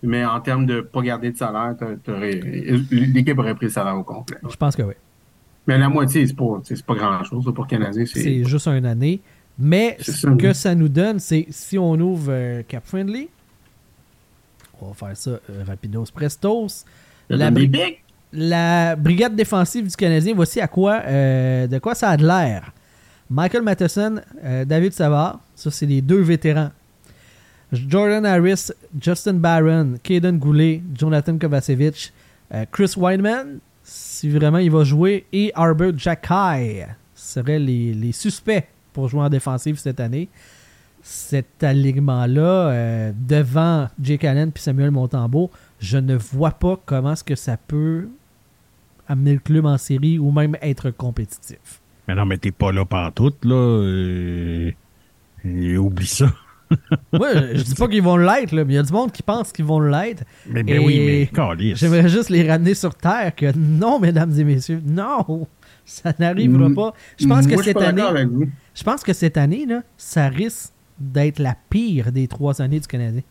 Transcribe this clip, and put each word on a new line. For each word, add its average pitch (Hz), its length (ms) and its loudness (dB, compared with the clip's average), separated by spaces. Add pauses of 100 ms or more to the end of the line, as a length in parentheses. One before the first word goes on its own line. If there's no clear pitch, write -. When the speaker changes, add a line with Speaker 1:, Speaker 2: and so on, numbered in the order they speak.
Speaker 1:
Mais 120 200 -2
en 117 180 -2
termes 131 260 0
de 120 160 -2
pas - 180 -6
garder 120 320 -4
de 117 60 -10
salaire, 117 400 -4
t'a-, 110 240 -8
t'aurais, 101 300 -6 (580)
l'équipe 131 480 2
aurait 110 160 -2
pris 110 120 -6
le 107 60 -4
salaire 98 240 -4
au 95 60 -6
complet, - 400 -12
ouais. 117 80 -10
Speaker 2:
Je - 60 -16
pense 143 200 0
que 135 60 -4
oui. 98 100 -4 (760)
Speaker 1:
Mais 131 120 4
la 139 100 4
moitié, 143 380 2
c'est - 100 -2
pas, 113 260 -2
c'est - 220 -10
pas 120 100 -4
grand-chose, 104 600 -4
pour - 100 -6
le - 60 -16
Canadien, 107 340 -2
c'est 123 160 -8
Speaker 2:
C'est 131 240 0
juste 143 240 0
une 135 160 0
année. 131 380 0 (360)
Mais 185 400 2
Speaker 1:
C'est - 140 -8
Speaker 2:
ce 147 60 -6 (100)
Speaker 1:
ça, - 40 6
Speaker 2:
que 127 160 4
Speaker 1:
oui. 196 60 4
Speaker 2:
ça 185 200 0
nous 160 160 4
donne, 190 300 0
c'est 160 280 -2
si - 300 -8
on 170 160 2
ouvre, 165 360 0
euh, 123 380 -4
Cap 117 160 -12
Friendly, 208 460 -8 (1500)
on 95 60 -16
va 98 60 -16
faire 101 220 -14
ça, - 140 -10
euh, 101 360 -12
rapidos 104 380 -8 (100)
prestos. 196 720 -4 (460)
Speaker 1:
Le - 60 0
Speaker 2:
La 151 140 2
Speaker 1:
premier 139 180 4
Speaker 2:
bri-, 277 120 2 (120)
Speaker 1:
pick. - 120 -20 (300)
Speaker 2:
la 170 600 2
brigade 175 400 2
défensive 202 520 0
du 175 80 -8
Canadien, 170 400 2
voici 170 240 0
à 190 80 -2
quoi, 202 380 2
euh, 131 600 2
de 131 120 -2
quoi 226 160 -4
ça 226 160 0
a 165 80 4
de 151 80 6
l'air. 156 460 0 (580)
Michael 180 320 0
Matheson, 208 580 -2 (240)
euh, 131 220 -4
David 165 260 2
Savard, 147 480 0 (140)
ça, - 160 -6
c'est 147 160 -4
les 135 160 2
deux 170 180 4
vétérans. 156 520 2 (1000)
Jordan 202 540 0
Harris, 185 420 2 (320)
Justin 180 340 -2
Barron, 165 680 2
Kaden 175 360 2
Goulet, 156 440 2 (120)
Jonathan 156 440 0
Kovacevic, 147 760 -2 (400)
euh, 107 180 -6
Chris 196 260 0
Wideman, 208 640 0 (240)
si - 480 -10
vraiment 151 280 4
il 180 120 4
va 156 140 6
jouer, 170 480 2
et 202 220 0
Arber 165 380 2
Xhekaj 156 920 -2 (280)
seraient 135 440 -4
les, 120 360 0
les 113 180 -4
suspects 202 540 -4 (260)
pour 135 160 -4
jouer 143 140 -2
en 143 60 2
défensive 139 500 -2
cette 131 220 -6
année. 127 280 -4 (760)
Cet - 600 -6
alignement-là, 135 800 2 (280)
euh, 117 440 -2
devant 147 760 0 (120)
Jake 143 240 -2
Allen 147 280 0
puis - 100 -12
Samuel 139 280 0
Montembeault, 131 600 0 (300)
je 107 180 -2
ne 131 180 0
vois 135 360 -2
pas 185 340 -2
comment 135 260 -2
est-ce 156 120 -8
que 151 100 -4
ça 120 220 -6
peut 160 520 -4 (1000)
amener 143 260 2
le 135 60 0
club 156 260 2
en 143 120 2
série 147 400 0
ou 143 120 0
même 151 320 2
être 139 280 -4
compétitif. - 920 -10 (280)
Speaker 3:
Mais 92 60 -2
non, 101 100 0
mais 95 140 -2
t'es 95 140 -4
pas 98 200 0
là 95 140 0
pantoute, 98 580 -2
là. 123 100 4
Euh, 90 1160 0 (760)
et 90 320 -2
oublie 92 300 0
ça. - 200 2 (440)
<laughs> - 420 -2
Speaker 2:
Moi, 202 220 2
je, 135 240 2
je 143 40 0
dis 127 120 -2
pas 233 120 0
qu'ils 208 160 2
vont 175 140 4
l'être, 185 360 4
là, 156 120 2
mais 135 80 0
il 139 40 2
y - 20 4
a 143 40 4
du 143 100 -2
monde 226 200 0
qui - 100 -14
pense 214 300 -4
qu'ils 156 140 -4
vont 156 140 2
l'être. 151 440 0 (240)
Speaker 3:
Mais, 117 140 -2
mais 110 100 0
Speaker 2:
Et 147 60 4
Speaker 3:
oui, 135 280 6
mais 143 200 4
calisse. 101 520 0
Speaker 2:
j'aimerais 170 300 6
juste 202 220 2
les 170 200 4
ramener 170 220 4
sur 190 220 -2
terre 190 420 -2
que 143 200 0
non, 165 440 2
mesdames 170 380 2
et 151 60 4
messieurs, 147 400 0
non, 170 640 -2 (380)
ça - 340 -6
n'arrivera 139 520 4
Speaker 1:
Mm. 143 40 4
Speaker 2:
pas. 214 200 -2 (260)
Je 143 60 2
pense 135 200 6
que 143 60 4
Speaker 1:
Moi, - 60 4
je 196 40 2
suis - 20 -2
Speaker 2:
cette 202 100 2
Speaker 1:
pas 175 180 2
d'accord 196 180 0
Speaker 2:
année, 160 100 0
Speaker 1:
avec 131 100 0
vous. 135 180 -2 (260)
Speaker 2:
je - 80 -16
pense 269 200 -2
que 196 100 -2
cette 170 240 0
année, 165 300 2
là, 240 160 -4 (160)
ça 143 300 0
risque 180 440 -6 (260)
d'être 143 400 -2
la 131 160 0 (160)
pire 180 420 0
des 131 160 0
trois 143 340 -4
années 143 180 0
du 147 60 -12
Canadien. 120 440 -4